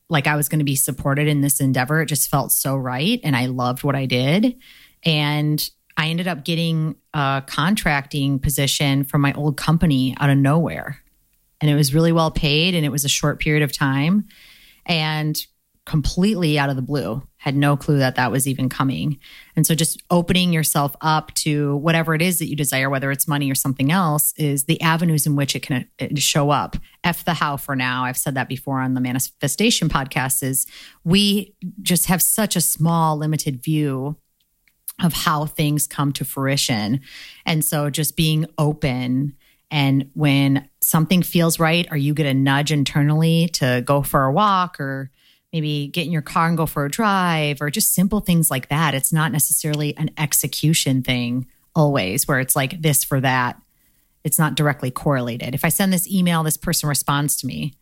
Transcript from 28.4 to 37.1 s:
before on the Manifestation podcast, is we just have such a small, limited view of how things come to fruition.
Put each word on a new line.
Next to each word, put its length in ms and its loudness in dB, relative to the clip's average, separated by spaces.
before 320 -4
on 140 0
the 80 0
Manifestation 880 -2
podcast, 520 -2
is 240 -4
we 500 2
just 240 0
have 160 2
such 340 0
a 60 0
small, 560 2
limited 440 -2
view 540 -2
of 100 2
how 340 0
things 400 0
come 260 -2
to 120 -6
fruition. 760 -2